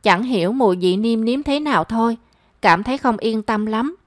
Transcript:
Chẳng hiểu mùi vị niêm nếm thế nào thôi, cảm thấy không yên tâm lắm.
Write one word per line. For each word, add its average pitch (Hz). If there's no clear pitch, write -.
Chẳng 214
hiểu 208
mùi 226
vị 180
niêm 226
nếm 262
thế 285
nào 277
thôi, 226
cảm 185
thấy 262
không 240
yên 220
tâm 214
lắm. 233